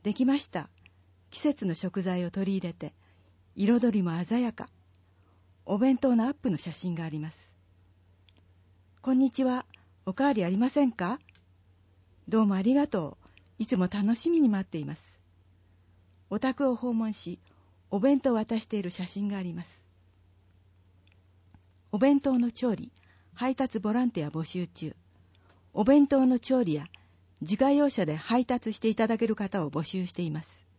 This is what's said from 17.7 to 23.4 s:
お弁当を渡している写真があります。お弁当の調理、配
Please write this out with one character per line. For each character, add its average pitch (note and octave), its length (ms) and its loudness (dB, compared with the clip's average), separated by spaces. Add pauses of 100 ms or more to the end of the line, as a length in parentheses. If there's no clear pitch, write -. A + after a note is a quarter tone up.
お G3 80 0
弁 C4+ 220 4
当 C4 100 2
を A#3 40 2
渡 A3 240 -2
し - 60 -12
て G#3+ 140 -4
い G3 40 -6
る F3+ 60 -6
写 F3+ 160 -10
真 G3+ 220 -6
が G3+ 100 -4
あ F#3+ 60 -6
り F3 100 -8
ま E3+ 120 -10
す。 - 160 -20 (2000)
お G#3 60 -4
弁 C#4 240 4
当 C4 180 2
の A#3+ 120 0
調 A#3+ 220 -2
理、 - 180 -8 (420)
配 B3+ 220 -2